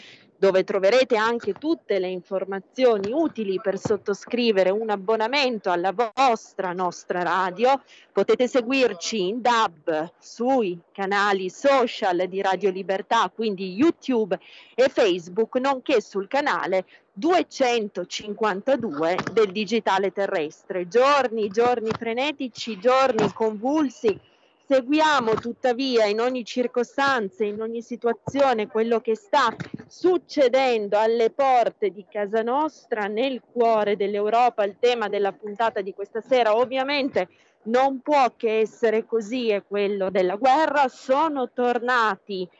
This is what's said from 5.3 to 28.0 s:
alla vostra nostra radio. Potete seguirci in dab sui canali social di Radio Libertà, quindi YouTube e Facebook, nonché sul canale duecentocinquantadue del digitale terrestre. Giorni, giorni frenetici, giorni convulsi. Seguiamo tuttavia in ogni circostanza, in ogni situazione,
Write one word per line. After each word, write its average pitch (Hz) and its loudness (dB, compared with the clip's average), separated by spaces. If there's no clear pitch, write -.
alla 180 0
vostra 214 -2
nostra 180 -4
radio. 190 0
Potete 214 2
seguirci 226 0
in 233 -4
dab 175 0
sui 233 -2
canali 196 0
social 226 0
di 190 -6
Radio 190 0
Libertà, 190 -2
quindi 196 -4
YouTube 220 0
e 262 4
Facebook, 185 0
nonché 262 0
sul 196 -6
canale 190 -2
duecentocinquantadue 214 -2
del 208 2
digitale 202 -2
terrestre. 185 -6
Giorni, 233 2
giorni 233 0
frenetici, 240 -6
giorni 247 2
convulsi. 226 -2
Seguiamo 269 2
tuttavia 240 0
in 208 0
ogni 247 -2
circostanza, 240 -2
in 208 -4
ogni 233 -8
situazione, 233 -2